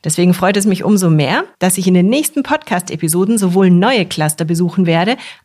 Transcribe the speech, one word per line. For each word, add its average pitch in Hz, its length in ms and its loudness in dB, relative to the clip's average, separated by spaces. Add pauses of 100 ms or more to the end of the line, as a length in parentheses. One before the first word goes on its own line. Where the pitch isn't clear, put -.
Deswegen 175 280 0
freut 190 240 0
es 202 100 -2
mich 190 180 -2
umso 185 260 2
mehr, 156 340 0 (140)
dass 180 180 0
ich 185 120 -2
in 185 60 4
den 180 140 4
nächsten 285 360 -2
Podcast-Episoden 180 920 -2
sowohl 185 340 2
neue 190 360 2
Cluster 151 380 -4
besuchen 170 420 -2
werde, 175 300 0 (280)